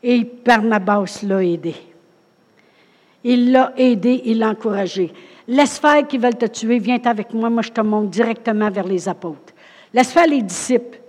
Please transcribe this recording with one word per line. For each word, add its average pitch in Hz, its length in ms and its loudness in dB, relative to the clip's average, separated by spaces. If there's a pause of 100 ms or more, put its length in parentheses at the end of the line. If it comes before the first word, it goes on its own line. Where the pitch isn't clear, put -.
Et 240 240 2 (200)
Barnabas 208 760 0
l'a 196 200 0
aidé. 170 320 -2 (1500)
Il 247 240 2
l'a 254 240 4
aidé, 247 500 2
il 226 120 0
l'a 220 120 2
encouragé. « 196 640 -4 (360)
Laisse 262 320 2
faire 294 280 4
qu'ils 269 120 -4
veulent 240 180 0
te 240 80 -2
tuer, 226 320 -2
viens 233 280 0
avec 220 280 -2
moi, 226 160 -2
moi 233 140 0
je - 80 -8
te 226 100 -4
montre 214 300 0
directement 220 580 -2
vers 190 160 -6
les 190 240 -4
apôtres. » 170 420 -12 (440)
Laisse 247 160 2
faire 339 160 4
les 285 160 2
disciples. - 640 -4